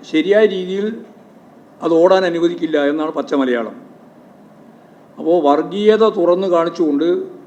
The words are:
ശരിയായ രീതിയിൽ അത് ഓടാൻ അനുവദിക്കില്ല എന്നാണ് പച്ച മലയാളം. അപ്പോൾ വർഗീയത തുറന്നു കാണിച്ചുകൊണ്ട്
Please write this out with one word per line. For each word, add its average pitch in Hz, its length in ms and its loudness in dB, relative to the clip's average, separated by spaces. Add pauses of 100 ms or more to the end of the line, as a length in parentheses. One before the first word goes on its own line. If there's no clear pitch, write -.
(120)
ശരിയായ 190 340 2 (100)
രീതിയിൽ 190 320 -6 (960)
അത് 165 140 0
ഓടാൻ 185 300 4
അനുവദിക്കില്ല 170 480 -2 (120)
എന്നാണ് 156 280 -4
പച്ച 139 140 -6 (100)
മലയാളം. 117 340 -4 (1400)
അപ്പോൾ 160 200 0 (100)
വർഗീയത 196 560 2 (140)
തുറന്നു 180 380 0
കാണിച്ചുകൊണ്ട് 165 520 0 (400)